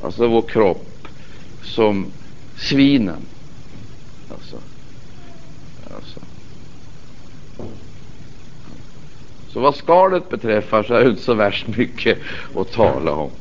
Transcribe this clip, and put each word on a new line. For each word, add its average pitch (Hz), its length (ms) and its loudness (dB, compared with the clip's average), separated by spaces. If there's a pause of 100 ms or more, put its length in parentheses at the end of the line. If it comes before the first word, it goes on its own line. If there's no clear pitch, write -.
alltså 107 240 2
vår 113 160 6
kropp, - 640 2 (540)
som 101 440 2 (500)
svinen. 139 680 4 (1080)
Alltså, - 260 -8 (1400)
alltså. - 240 -8 (3250)
Så - 120 -4
vad 139 140 6
skalet 180 560 4
beträffar 107 520 2
så 117 120 0
är 120 100 8
det 131 60 8
inte 110 120 0
så 123 120 4
värst 104 420 2
mycket 117 420 2 (380)
att - 160 -2
tala 78 400 4
om. 73 180 -2 (100)